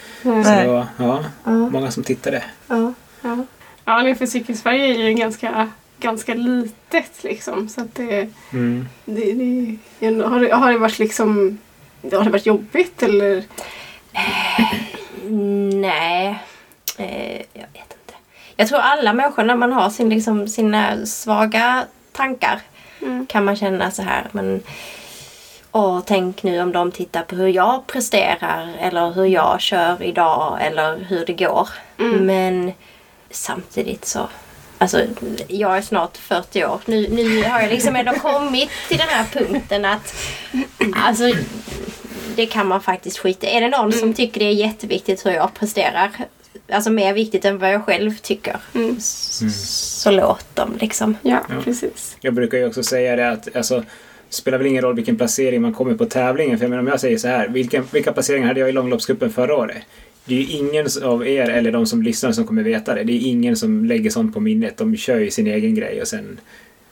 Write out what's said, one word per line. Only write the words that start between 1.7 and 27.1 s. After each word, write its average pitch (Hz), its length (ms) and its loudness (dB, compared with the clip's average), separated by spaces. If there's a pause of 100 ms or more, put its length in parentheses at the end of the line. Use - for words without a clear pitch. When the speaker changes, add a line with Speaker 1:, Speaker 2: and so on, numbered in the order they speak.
Speaker 2:
som 240 120 -4
tittade. - 400 -2 (240)
Speaker 4:
Ja. 233 260 0 (280)
Speaker 1:
Ja. 240 240 -4 (400)
Ja, 233 160 4
nej, 262 140 2
för 254 100 -2
Cykelsverige 247 600 0
är 233 240 2
ju 220 40 4
ganska, 220 560 -2 (300)
ganska 226 340 -4
litet 240 760 -2 (120)
liksom, 214 460 -6
så - 120 -8
att 233 140 -12
det, 220 340 -2 (240)
Speaker 2:
Mm. 123 340 -2 (180)
Speaker 1:
det, 214 280 -2 (680)
det, 220 240 2
har 247 160 2
det, 247 160 4
har - 160 6
det 226 60 2
varit 220 220 2
liksom, 214 580 2 (540)
har 202 120 4
det 214 60 4
varit 202 160 2
jobbigt 262 580 2
eller? 202 340 4 (760)
Speaker 4:
Eh, - 640 0 (1000)
nej. 185 600 0 (640)
Eh, - 380 -8 (180)
jag - 200 -18
vet - 200 -20
inte. - 200 -20 (420)
Jag 220 120 4
tror 269 120 4
alla 247 340 4
människor, 269 300 2
när 240 120 4
man 240 180 2
har 208 160 4
sin, 226 200 0
liksom, 214 380 2
sina 214 580 0
svaga 220 800 0 (260)
tankar, 254 480 0 (420)
Speaker 1:
Mm. 254 240 -6
Speaker 4:
kan 208 200 0
man 202 100 2
känna 190 360 0
så 196 100 -8
här, 131 300 -2
men, 190 300 -2 (1120)
"Åh, 190 340 2
tänk 185 380 0
nu 175 180 0
om 180 100 0
de 175 200 0
tittar 175 320 -6